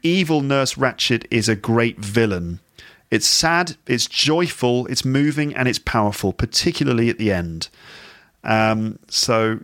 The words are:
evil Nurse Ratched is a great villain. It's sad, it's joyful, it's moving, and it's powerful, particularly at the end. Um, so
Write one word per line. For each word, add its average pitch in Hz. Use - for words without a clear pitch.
evil 165
Nurse 139
Ratched 123
is 113
a 110
great 117
villain. 98
It's 110
sad, 165
it's 123
joyful, 127
it's -
moving, 143
and 127
it's 120
powerful, 104
particularly 123
at -
the 107
end. 85
Um, 110
so 113